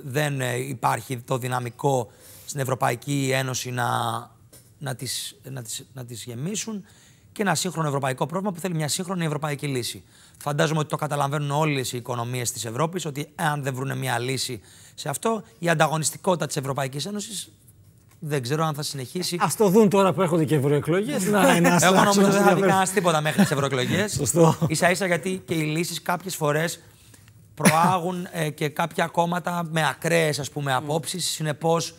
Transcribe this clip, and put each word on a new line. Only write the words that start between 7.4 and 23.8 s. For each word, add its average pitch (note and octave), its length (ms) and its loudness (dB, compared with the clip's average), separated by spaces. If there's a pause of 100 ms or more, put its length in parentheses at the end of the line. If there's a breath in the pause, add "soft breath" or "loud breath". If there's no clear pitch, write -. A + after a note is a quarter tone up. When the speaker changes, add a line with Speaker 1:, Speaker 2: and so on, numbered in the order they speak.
Speaker 1:
ένα F#3 120 4
σύγχρονο D#3+ 340 -2
ευρωπαϊκό C3+ 380 0
πρόβλημα F#3+ 280 -2
που E3+ 60 -14
θέλει F#3 140 -4
μια D#3 140 0
σύγχρονη F3+ 360 -2
ευρωπαϊκή D3 420 -2
λύση. A#2+ 360 -4 (360 soft breath)
Φαντάζομαι D3+ 400 0
ότι D3 100 0
το D#3 80 -4
καταλαβαίνουν C#3+ 540 -2
όλες C#3+ 420 0
οι B2+ 40 -6
οικονομίες A#2+ 560 -4
της A2 120 -8
Ευρώπης, D#3 420 -4
ότι C#3+ 300 -8
εάν D3 260 -2
δεν C3 120 -4
βρουνε C3 200 -6
μια B2+ 240 -2
λύση B2 420 -4 (340 loud breath)
σε - 140 -12
αυτό, A3 340 -2 (160 soft breath)
η E3+ 100 -4
ανταγωνιστικότητα D#3+ 800 2
της - 100 -6
Ευρωπαϊκής C3+ 500 -4
Ένωσης G#3 460 -8 (720)
δεν D3 180 -2
ξέρω D3+ 220 -2
αν D#3 100 0
θα C#3+ 80 -8
συνεχίσει. D#3+ 580 -6
Speaker 2:
Ας F#3 160 0
το G#3+ 120 4
δουν G#3 200 8
τώρα G3 240 4
που D3+ 100 2
έρχονται E3 220 2
και C#3+ 100 2
ευρωεκλογές, D#3 680 2
να, G3+ 360 6
να E3+ 80 6 (140)
Speaker 1:
Εγώ E3 40 6
Speaker 2:
αλλάξουν F#3 80 6
Speaker 1:
νομίζω G3 280 6
δεν - 0 -
θα G3 80 6
δει G3 80 4
Speaker 2:
ενδιαφέρον. G3 220 6
Speaker 1:
κανένας F#3+ 300 4
τίποτα F3 300 2
μέχρι D#3 220 2
τις - 80 4
ευρωεκλογές. C#3 640 0